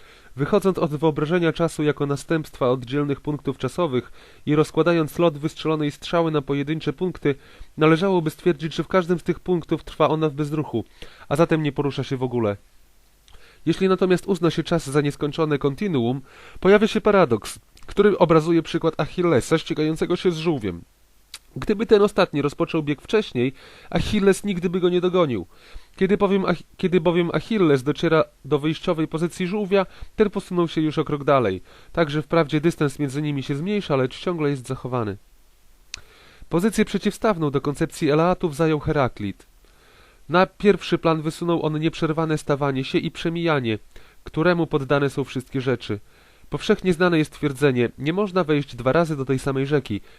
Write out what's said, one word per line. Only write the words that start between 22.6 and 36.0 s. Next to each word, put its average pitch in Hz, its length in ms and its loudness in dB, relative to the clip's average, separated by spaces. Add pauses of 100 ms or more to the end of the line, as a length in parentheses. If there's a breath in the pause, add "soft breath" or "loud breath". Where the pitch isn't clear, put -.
bieg 143 180 -4
wcześniej, 135 520 -2 (360 loud breath)
Achilles 196 540 2
nigdy 185 260 -4
by 180 100 -2
go 175 100 2
nie 180 120 0
dogonił. 165 440 0 (500 soft breath)
Kiedy 190 220 2
bowiem 196 280 0
Ach-, 175 180 -2 (140)
kiedy 180 240 0
bowiem 175 320 2
Achilles 160 500 2
dociera 156 400 2 (220)
do 139 140 0
wyjściowej 160 480 -2
pozycji 170 400 -4
żółwia, 196 380 0 (300 loud breath)
ten 208 140 4
posunął 175 380 -2
się 160 140 -2
już 156 160 -2
o 147 80 2
krok 143 180 -4
dalej. 123 380 2 (320 soft breath)
Także 156 280 0
wprawdzie 156 400 0
dystans 156 380 0
między 143 220 -4
nimi 147 220 -4
się 143 120 -4
zmniejsza, 180 400 -2
lecz 127 240 0
ciągle 160 300 -2
jest 131 180 -6
zachowany. 120 500 -4 (1300 loud breath)